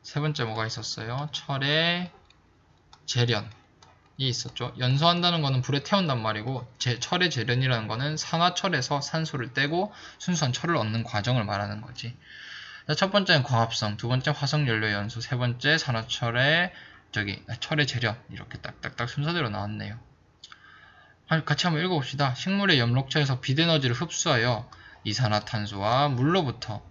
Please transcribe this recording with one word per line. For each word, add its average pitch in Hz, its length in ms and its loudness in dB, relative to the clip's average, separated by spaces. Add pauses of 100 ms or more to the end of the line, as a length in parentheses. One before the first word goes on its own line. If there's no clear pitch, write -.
세 - 180 -8
번째 147 240 0
뭐가 110 220 -2
있었어요? 113 640 -6
철의 160 800 0 (920)
재련이 117 440 0 (680)
있었죠. 120 640 -4
연소한다는 170 640 4
거는 135 180 2
불에 143 220 0
태운단 156 400 2
말이고, 110 440 -4 (120)
제-, 120 200 0
철의 180 320 0
재련이라는 123 560 2
거는 135 300 -4
산화철에서 165 880 0
산소를 143 500 -4
떼고 165 400 0 (260)
순수한 156 360 0
철을 165 220 0
얻는 113 280 0
과정을 110 400 0
말하는 104 380 -2
거지. 120 340 -12 (720)
자, 151 80 0
첫 190 180 0
번째는 180 300 4
광합성, 117 560 0
두 117 100 -4
번째 127 220 0
화석 143 360 0
연료 110 240 2
연소, 104 300 -4
세 123 160 -4
번째 123 400 2
산화철의, 131 960 0 (400)
저기, 101 360 -4
아, 107 80 -8
철의 147 300 0
재련. 120 320 -2 (120)
이렇게 - 280 -12
딱딱딱 - 500 -8
순서대로 147 420 -2
나왔네요. 104 480 -6 (1300)
한-, 160 180 0
같이 147 220 0
한번 160 180 2
읽어봅시다. 139 500 0
식물의 190 460 2
엽록체에서 127 600 2
빛에너지를 139 540 2
흡수하여 123 720 0 (360)
이산화탄소와 107 1040 2
물로부터 135 840 0